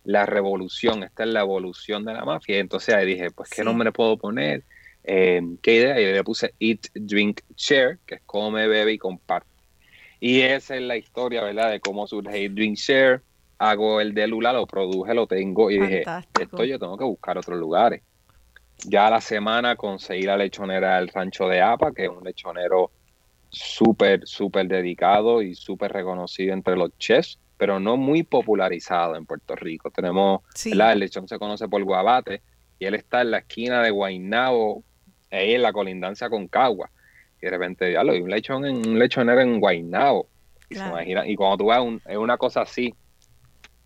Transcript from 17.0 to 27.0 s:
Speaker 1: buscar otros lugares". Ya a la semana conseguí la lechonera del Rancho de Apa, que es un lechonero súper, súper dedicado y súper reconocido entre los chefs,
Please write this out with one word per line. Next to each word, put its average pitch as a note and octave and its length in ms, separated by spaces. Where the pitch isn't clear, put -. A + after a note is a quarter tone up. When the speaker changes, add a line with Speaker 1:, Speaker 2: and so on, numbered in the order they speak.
Speaker 1:
buscar F#2 340
otros F2 200
lugares". F2 440
Ya G2+ 220
a A2 40
la A2+ 100
semana A2+ 560
conseguí F#2+ 480
la G2 120
lechonera F#2+ 600
del F#2 120
Rancho F#2+ 400
de F#2 140
Apa, B2 300
que F#2+ 120
es F#2 60
un F2+ 140
lechonero F2+ 680
súper, G2+ 760
súper G2 400
dedicado F#2+ 760
y F2+ 120
súper G2 380
reconocido F#2 600
entre F#2 240
los F2 220
chefs, - 400